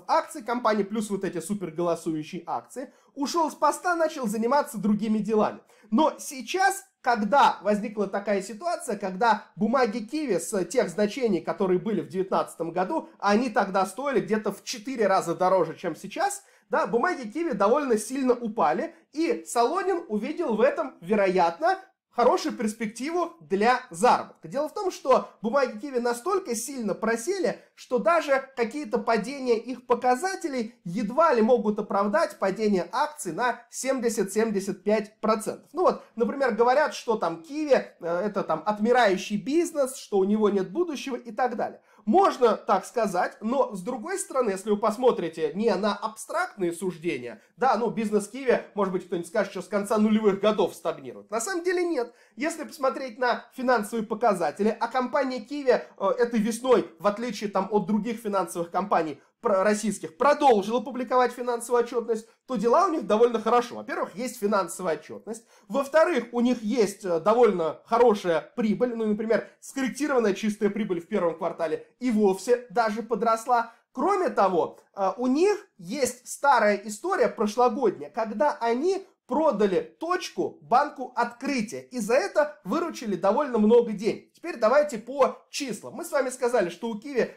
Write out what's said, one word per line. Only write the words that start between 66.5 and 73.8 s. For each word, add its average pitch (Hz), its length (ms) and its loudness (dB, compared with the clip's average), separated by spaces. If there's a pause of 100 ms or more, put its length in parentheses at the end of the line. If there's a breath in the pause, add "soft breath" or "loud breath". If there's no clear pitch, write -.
есть, 208 440 0
э, 170 140 0
довольно 196 640 4
хорошая 208 680 4
прибыль. 226 400 0
Ну, 226 100 -2
например, 214 420 0 (140 loud breath)
скорректированная 262 720 0
чистая 208 360 0
прибыль 202 320 -2
в - 60 -18
первом 175 300 0
квартале 165 480 -4 (140)
и 247 120 0
вовсе 214 580 2
даже 220 340 0
подросла. 226 680 0 (200 loud breath)